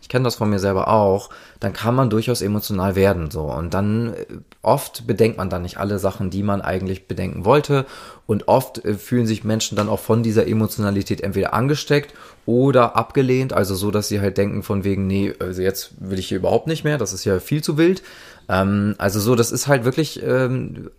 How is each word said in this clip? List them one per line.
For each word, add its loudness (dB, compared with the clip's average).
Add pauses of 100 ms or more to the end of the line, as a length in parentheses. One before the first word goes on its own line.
ich -20
kenne 0
das 0
von 0
mir 2
selber 0
auch, 4 (320)
dann -4
kann 0
man 4
durchaus 0
emotional 0
werden, 2
so. -6
Und -4
dann, 0
äh, -8 (380)
oft -2
bedenkt 2
man -4
dann -2
nicht -8
alle -2
Sachen, -2
die -4
man 0
eigentlich -4
bedenken -6
wollte. 2 (420)
Und -2
oft, 2
äh, 0
fühlen 0
sich -2
Menschen -2
dann 0
auch -2
von 2
dieser 2
Emotionalität 0
entweder -2
angesteckt 0 (320)
oder 4
abgelehnt, 0
also 0
so, -2
dass 0
sie -2
halt 0
denken 0
von -4
wegen, 0
nee, 0
also -6
jetzt -2 (100)
will -4
ich -6
hier -2
überhaupt 2
nicht -4
mehr, 0
das -4
ist -10
ja 2
viel -2
zu -2
wild. 4 (440)
Ähm, 2
also 0
so, 2
das 0
ist -4
halt 2
wirklich, -2
ähm, -2